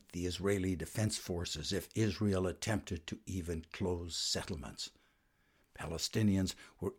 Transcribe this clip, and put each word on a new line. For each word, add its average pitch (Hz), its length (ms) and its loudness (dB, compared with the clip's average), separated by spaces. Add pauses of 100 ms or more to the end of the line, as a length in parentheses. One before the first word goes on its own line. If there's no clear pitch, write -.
(120)
the 87 140 -2
Israeli 92 500 2
Defense 104 420 0
Forces 85 560 -4
if 92 220 -2
Israel 101 500 4
attempted 92 600 -2
to - 180 -6
even 82 480 -4
close 87 420 -2
settlements. - 760 -4 (840)
Palestinians 95 800 2 (240)
were 95 200 -2